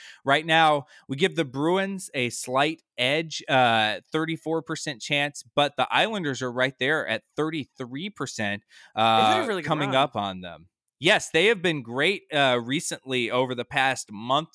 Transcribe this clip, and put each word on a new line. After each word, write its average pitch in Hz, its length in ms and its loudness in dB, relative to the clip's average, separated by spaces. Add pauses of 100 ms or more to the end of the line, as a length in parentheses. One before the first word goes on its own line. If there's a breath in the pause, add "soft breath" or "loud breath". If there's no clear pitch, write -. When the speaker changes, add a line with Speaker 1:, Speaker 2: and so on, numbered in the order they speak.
(260 loud breath)
Speaker 1:
Right 147 180 2
now, 160 400 4 (240 loud breath)
we 135 80 -4
give 160 200 0
the 160 100 0
Bruins 185 640 -2
a 123 160 -2
slight 135 540 -2 (160)
edge, 147 500 -2
uh, 113 520 4 (120)
thirty-four 160 480 -4
percent 151 400 -8
chance, 147 420 -2 (120)
but 143 240 0
the 127 120 0
Islanders 156 520 0
are 127 100 -4
right 127 260 0
there 143 300 -2
at 110 140 -4 (120)
thirty-three 151 760 -6
percent, 104 520 -6 (320 loud breath)
Speaker 2:
They've 110 100 0
had 110 360 4
a - 40 0
Speaker 1:
uh, - 20 -4
Speaker 2:
really 196 160 -2
good 143 60 -6
Speaker 1:
coming 151 240 0
Speaker 2:
run. 131 100 2
Speaker 1:
up 143 140 -2
on 95 260 -6
them. 82 260 -16 (320)
Yes, 170 300 2
they 165 160 4
have 214 160 2
been 165 200 0
great, 139 480 -2
uh, 135 320 2
recently 127 680 -4
over 127 240 0
the 120 100 -6
past 131 480 -2
month 127 420 -2